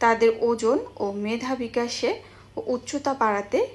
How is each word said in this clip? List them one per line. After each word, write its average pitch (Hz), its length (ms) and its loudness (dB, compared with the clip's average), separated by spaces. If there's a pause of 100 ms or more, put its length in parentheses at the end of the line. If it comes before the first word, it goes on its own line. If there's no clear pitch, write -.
তাদের 226 280 6 (180)
ওজন 233 300 2 (240)
ও - 20 0 (200)
মেধা 233 280 -4 (100)
বিকাশে 240 480 -2 (460)
ও - 20 -10 (160)
উচ্চতা 277 380 -4 (100)
বাড়াতে 202 360 0 (160)